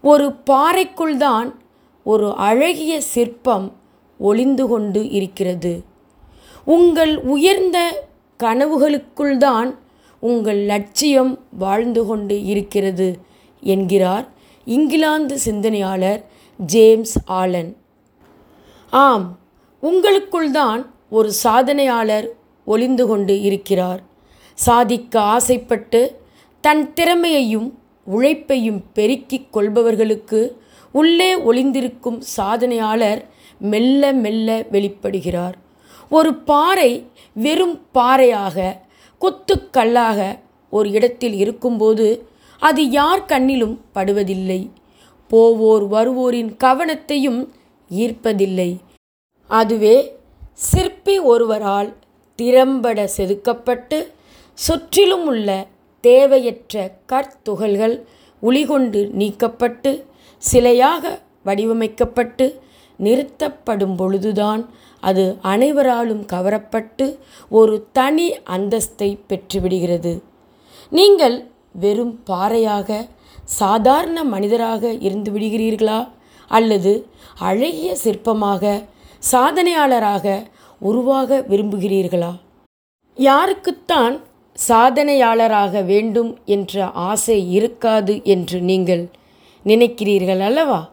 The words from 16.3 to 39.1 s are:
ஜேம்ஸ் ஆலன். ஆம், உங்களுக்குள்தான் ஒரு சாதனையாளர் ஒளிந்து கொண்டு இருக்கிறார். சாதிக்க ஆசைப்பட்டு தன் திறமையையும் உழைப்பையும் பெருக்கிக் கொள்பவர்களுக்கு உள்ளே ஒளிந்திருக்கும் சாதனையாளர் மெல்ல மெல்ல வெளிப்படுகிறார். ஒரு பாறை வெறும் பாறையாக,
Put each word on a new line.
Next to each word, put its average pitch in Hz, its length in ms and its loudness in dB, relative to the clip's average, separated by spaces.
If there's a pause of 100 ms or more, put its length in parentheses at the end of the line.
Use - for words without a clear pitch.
ஜேம்ஸ் 220 680 4
ஆலன். 185 460 -4 (1200)
ஆம், 247 360 2 (540)
உங்களுக்குள்தான் 330 1000 0 (280)
ஒரு 214 220 0 (120)
சாதனையாளர் 233 840 0 (380)
ஒளிந்து 247 400 0
கொண்டு 202 340 0
இருக்கிறார். 196 640 -2 (540)
சாதிக்க 240 640 2
ஆசைப்பட்டு 233 1000 0 (420)
தன் 302 200 2 (100)
திறமையையும் 320 720 0 (420)
உழைப்பையும் 240 680 -2 (160)
பெருக்கிக் 247 600 -4
கொள்பவர்களுக்கு 220 840 0 (560)
உள்ளே 339 400 4
ஒளிந்திருக்கும் 254 840 -2 (160)
சாதனையாளர் 220 840 -2 (400)
மெல்ல 254 520 2
மெல்ல 220 420 -2 (160)
வெளிப்படுகிறார். 180 840 -4 (560)
ஒரு 311 200 4 (120)
பாறை 311 480 2 (440)
வெறும் 330 400 0 (180)
பாறையாக, 233 760 2 (540)